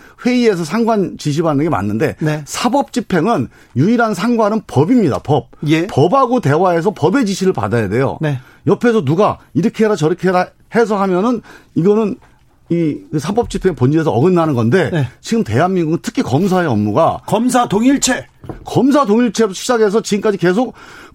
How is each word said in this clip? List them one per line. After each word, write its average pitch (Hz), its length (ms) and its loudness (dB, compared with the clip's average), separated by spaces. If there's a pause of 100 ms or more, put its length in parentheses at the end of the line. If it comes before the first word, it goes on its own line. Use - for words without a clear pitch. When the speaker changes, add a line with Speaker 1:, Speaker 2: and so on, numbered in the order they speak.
(240)
Speaker 1:
회의에서 233 400 2
상관 208 540 -2
지시받는 147 460 0
게 170 40 0
맞는데 104 520 -2
Speaker 2:
네. 151 260 -4
Speaker 1:
사법 247 460 -4
집행은 190 560 -2 (260)
유일한 214 400 2
상관은 220 540 0
법입니다. 160 500 2
법. 131 300 -2 (180)
Speaker 2:
예. 160 220 0
Speaker 1:
법하고 254 520 2
대화해서 170 520 0
법의 202 340 0
지시를 190 260 -2
받아야 107 360 -2
돼요. 113 320 -2
Speaker 2:
네. 147 180 -2 (300)
Speaker 1:
옆에서 220 360 2
누가 151 340 0 (140)
이렇게 214 320 0
해라 214 120 2
저렇게 170 320 0
해라 180 180 2 (300)
해서 220 260 2
하면은 196 400 0 (320)
이거는 202 420 2 (560)
이 170 260 -2 (200)
사법 202 320 -4
집행 185 240 -2
본질에서 143 380 2
어긋나는 160 420 2
건데 120 380 2
Speaker 2:
네. 147 160 -2 (120)
Speaker 1:
지금 226 220 -2
대한민국은 165 600 0
특히 - 200 -4
검사의 175 460 0
업무가 107 580 0
Speaker 2:
검사 247 420 0
동일체. 240 580 0 (380)
Speaker 1:
검사 269 400 2
동일체부터 220 500 0
시작해서 220 460 0
지금까지 208 380 -2
계속 185 340 0 (420)